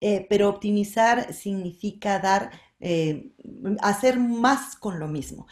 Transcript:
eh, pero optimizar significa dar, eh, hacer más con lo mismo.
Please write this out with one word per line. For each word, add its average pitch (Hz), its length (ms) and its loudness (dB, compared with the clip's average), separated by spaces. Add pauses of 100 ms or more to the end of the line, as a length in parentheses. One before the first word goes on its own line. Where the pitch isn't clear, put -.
eh, 196 280 0
pero 202 200 4
optimizar 208 840 2
significa 196 840 -4
dar, 196 320 2 (280)
eh, 160 520 -2 (500)
hacer 247 360 2
más 247 600 0
con 180 220 -6
lo 151 80 -6
mismo. 151 440 -8